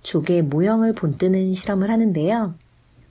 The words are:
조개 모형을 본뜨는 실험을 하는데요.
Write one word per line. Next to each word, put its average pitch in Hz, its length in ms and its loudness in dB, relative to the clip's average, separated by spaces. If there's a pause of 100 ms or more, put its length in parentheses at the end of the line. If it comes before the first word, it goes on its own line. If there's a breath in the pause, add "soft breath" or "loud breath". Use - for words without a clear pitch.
조개 170 400 0
모형을 214 500 2
본뜨는 185 600 0
실험을 196 340 -2
하는데요. 208 640 0 (580)